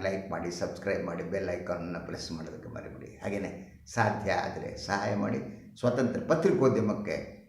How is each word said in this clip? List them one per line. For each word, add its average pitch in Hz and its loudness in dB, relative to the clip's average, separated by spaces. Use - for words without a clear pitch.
ಲೈಕ್ 95 -2
ಮಾಡಿ, 87 -2
ಸಬ್ಸ್ಕ್ರೈಬ್ 95 -2
ಮಾಡಿ, 87 -2
ಬೆಲ್ 92 0
ಐಕಾನನ್ನು 87 -2
ಪ್ರೆಸ್ 85 -6
ಮಾಡೋದಕ್ಕೆ 80 -8
ಮರಿಬೇಡಿ. - -10
ಹಾಗೆಯೇ - -6
ಸಾಧ್ಯ 104 2
ಆದರೆ 90 -2
ಸಹಾಯ 101 0
ಮಾಡಿ. 104 0
ಸ್ವತಂತ್ರ 123 4
ಪತ್ರಿಕೋದ್ಯಮಕ್ಕೆ 135 4